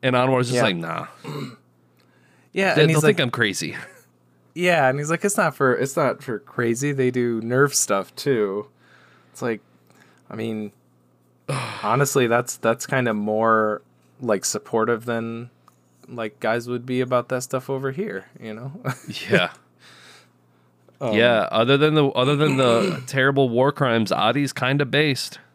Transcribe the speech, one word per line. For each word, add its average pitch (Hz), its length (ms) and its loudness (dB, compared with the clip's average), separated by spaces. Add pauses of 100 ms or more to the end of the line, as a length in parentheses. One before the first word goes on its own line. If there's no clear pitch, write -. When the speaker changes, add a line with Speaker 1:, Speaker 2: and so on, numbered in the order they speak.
Speaker 1:
And 127 120 2
Anwar's 127 320 2
just 123 80 -2
Speaker 2:
Yeah. 120 80 2
Speaker 1:
like, 101 140 2
"Nah." 82 300 -6 (160)
Speaker 2:
<clears throat> 135 280 -10 (1000)
Yeah, 190 220 0
Speaker 1:
They, 156 60 6
Speaker 2:
and 156 100 6
he's 160 80 4
Speaker 1:
they'll 151 100 6
think 175 100 2
Speaker 2:
like, 156 40 2
Speaker 1:
I'm 120 80 -2
crazy. 95 500 -2
<laughs> - 40 -14 (680)
Speaker 2:
Yeah, 165 360 2
and 135 100 -2
he's 147 100 -8
like, 165 140 -2
"It's 202 140 0
not 165 180 0
for, 131 180 4
it's 131 220 -2
not 143 260 0
for 113 180 -8
crazy. 123 520 -2
They 131 180 2
do 120 320 -2
nerve 131 320 2
stuff 98 440 -2
too." 104 500 0 (640)
It's - 100 -16
like, 113 200 -4 (680)
I - 60 -12
mean, 110 380 -8 (500)
Speaker 1:
<sighs> - 260 -20 (320)
Speaker 2:
honestly, 131 460 2
that's, 120 300 0
that's 117 280 -2
kinda 123 280 0
more, 107 680 2 (380)
like, 110 240 0
supportive 113 600 -2
than, 117 440 -6 (600)
like, 117 320 -8
guys 117 260 0
would 120 180 -6
be 127 140 -2
about 127 300 0
that 123 140 -4
stuff - 260 -6
over 135 240 -4
here, 143 320 -8 (160)
you 110 120 -12
know? 123 200 -12 (260)
<laughs> - 300 -12
Speaker 1:
Yeah. 92 220 2 (1500)
Speaker 2:
Um, 120 160 -2
Speaker 1:
Yeah, 113 340 4
other 120 280 2
than 151 160 4
the, 151 140 4
other 135 280 0
than 143 220 2
the 135 460 2
Speaker 2:
<clears throat> 123 40 -16
Speaker 1:
terrible 135 400 2
war 123 240 2
crimes, 117 400 0
Adi's 127 400 0
kinda 139 340 0
based. 139 540 -2 (160)